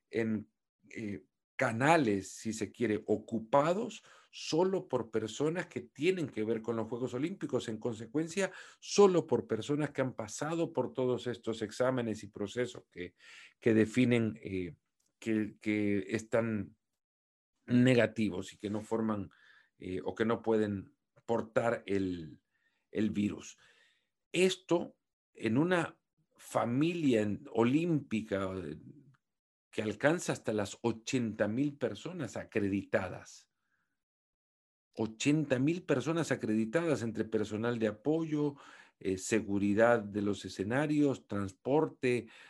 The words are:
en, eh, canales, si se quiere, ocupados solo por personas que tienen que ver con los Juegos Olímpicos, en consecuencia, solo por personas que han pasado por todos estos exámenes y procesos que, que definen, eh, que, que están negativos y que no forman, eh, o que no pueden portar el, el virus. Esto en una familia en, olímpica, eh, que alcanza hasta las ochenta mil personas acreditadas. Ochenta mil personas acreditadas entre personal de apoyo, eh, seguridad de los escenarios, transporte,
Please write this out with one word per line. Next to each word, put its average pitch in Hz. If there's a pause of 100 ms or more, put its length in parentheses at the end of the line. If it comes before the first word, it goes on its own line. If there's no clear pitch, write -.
(120)
en, 110 (420)
eh, 104 (320)
canales, 120
si -
se 107
quiere, 107
ocupados 143 (260)
solo 185
por 117
personas 143
que -
tienen 170
que 107
ver 110
con 117
los 113
Juegos 120
Olímpicos, 139
en 110
consecuencia, 151 (280)
solo 190
por 120
personas 143
que -
han 127
pasado 156
por 123
todos 123
estos 117
exámenes 120
y 104
procesos 107
que, 90 (480)
que 113
definen, 110
eh, 92 (440)
que, 110
que 104
están 110 (920)
negativos 113
y -
que 104
no 107
forman, 110 (480)
eh, 92
o -
que 113
no 113
pueden 107 (320)
portar 113
el, 92 (520)
el 107
virus. 98 (760)
Esto 180 (360)
en 110
una 175 (400)
familia 131
en, 104
olímpica, 117
eh, 78 (920)
que -
alcanza 135
hasta 120
las 104
ochenta 113
mil 139
personas 127
acreditadas. 98 (1400)
Ochenta 135
mil 160
personas 147
acreditadas 117
entre 110
personal 110
de 110
apoyo, 147 (440)
eh, 95
seguridad 101
de 104
los 101
escenarios, 139
transporte, 123 (220)